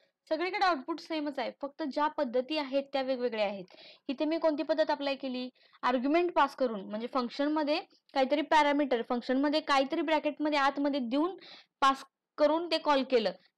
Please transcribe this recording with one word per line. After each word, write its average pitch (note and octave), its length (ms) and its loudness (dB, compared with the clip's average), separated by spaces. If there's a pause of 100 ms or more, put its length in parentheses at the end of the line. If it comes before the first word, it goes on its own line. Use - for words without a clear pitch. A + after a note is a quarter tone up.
(300)
सगळीकडे F#4 360 0
आउटपुट E4 340 0
सेमच D4 400 -6
आहे, G#3+ 120 -4 (100)
फक्त C#4 220 -8
ज्या D4 240 0
पद्धती C4 500 -2
आहेत C#4 260 -2 (100)
त्या C4+ 80 0
वेगवेगळ्या A#3+ 440 -2
आहेत. G3 180 -6 (440)
इथे C#4+ 180 -2
मी D#4+ 120 0
कोणती D#4 260 2
पद्धत D#4 280 2
अप्लाय C#4 240 -2
केली, B3+ 340 -6 (320)
आर्ग्युमेंट C#4+ 520 2
पास C#4+ 220 2
करून, A3+ 260 -2
म्हणजे G#3+ 260 -8
फंक्शनमध्ये D4 760 -2 (320)
काहीतरी C#4 280 2
पॅरामीटर, C#4+ 680 4
फंक्शनमध्ये C4+ 500 0
काहीतरी D4 420 0
ब्रॅकेटमध्ये D4 580 0
आतमध्ये C#4+ 400 0
देऊन C#4+ 360 0 (440)
पास C4+ 260 2 (320)
करून D#4 340 4
ते D#4+ 60 0
कॉल D4 260 2
केलं, A#3 280 2 (260)